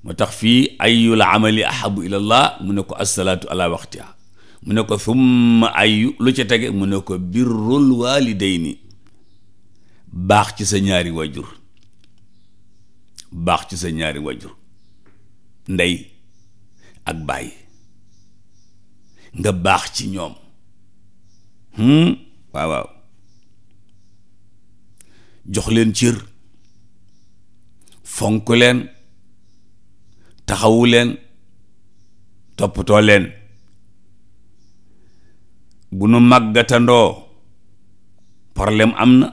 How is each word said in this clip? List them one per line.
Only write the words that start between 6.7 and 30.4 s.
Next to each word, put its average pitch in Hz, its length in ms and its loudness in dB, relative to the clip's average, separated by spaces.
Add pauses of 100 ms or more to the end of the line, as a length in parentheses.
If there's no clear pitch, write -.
Mu 98 160 -2
ne 98 160 -2
ko, 92 160 -8
"Birrul 117 720 0
walidayni." 110 880 -2 (1300)
Baax 95 480 0
ci 107 80 -6
sa 98 160 -2
ñaari 92 320 -2
wajur. 78 320 -8 (1900)
Baax 82 380 -4
ci 95 80 -12
sa 87 160 -8
ñaari 78 260 -6
wajur. 69 380 -12 (1120)
Ndey 90 400 -4 (960)
ak 82 120 -8 (120)
baay. 67 240 -10 (1800)
Nga 98 160 -2
baax 92 400 -2
ci 107 160 -8
ñoom. 92 260 -10 (1400)
Hmm? 135 400 2 (360)
Waaw, 78 180 -6
waaw. 71 180 -6 (2500)
Jox 95 240 -6
leen 113 240 0
cër. 117 240 0 (1900)
Fonk 107 460 -4
leen. 120 400 2 (1600)